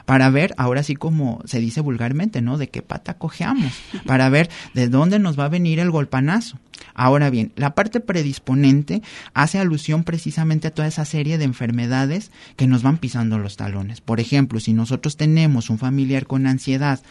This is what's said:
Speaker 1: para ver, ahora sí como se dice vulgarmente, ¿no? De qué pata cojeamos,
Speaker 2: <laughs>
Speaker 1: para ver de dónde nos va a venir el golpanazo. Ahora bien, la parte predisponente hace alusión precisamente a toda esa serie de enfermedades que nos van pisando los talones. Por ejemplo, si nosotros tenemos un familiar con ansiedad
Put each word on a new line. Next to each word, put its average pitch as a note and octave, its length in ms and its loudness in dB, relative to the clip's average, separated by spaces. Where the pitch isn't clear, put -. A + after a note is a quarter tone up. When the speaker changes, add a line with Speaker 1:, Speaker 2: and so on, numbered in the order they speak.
Speaker 1:
para C3 240 6
ver, C#3+ 300 2
ahora B2+ 240 0
sí D3 140 -4
como D3+ 500 -2
se A#2+ 140 -4
dice A2+ 200 -2
vulgarmente, C#3 640 -2
¿no? B2 160 0
De C#3+ 100 -4
qué - 140 -10
pata - 320 -10
cojeamos, E3+ 580 -4
Speaker 2:
<laughs> - 160 -12
Speaker 1:
para C3 220 2
ver D3+ 220 4
de B2 140 2
dónde D#3+ 300 4
nos E3+ 200 0
va D3 80 0
a - 20 -2
venir E3 320 0
el F3+ 100 2
golpanazo. D3 680 0
Ahora C#3 360 4
bien, A2+ 260 -2
la C#3+ 180 -2
parte A3 260 0
predisponente C#3+ 1000 2
hace D3+ 240 2
alusión D#3+ 460 0
precisamente D#3+ 640 -2
a D#3 60 -6
toda D#3 140 -2
esa D#3 180 -4
serie D#3 320 -2
de D#3 60 0
enfermedades C3 840 -2
que C3 100 2
nos B2+ 160 4
van C#3 160 4
pisando A2+ 400 -2
los G2+ 180 -6
talones. G2+ 460 -8
Por A#2 180 -2
ejemplo, C3+ 400 0
si A2+ 140 -2
nosotros A#2+ 420 -2
tenemos D#3 540 2
un A2 80 0
familiar C3 480 -2
con C3+ 200 0
ansiedad C3+ 540 0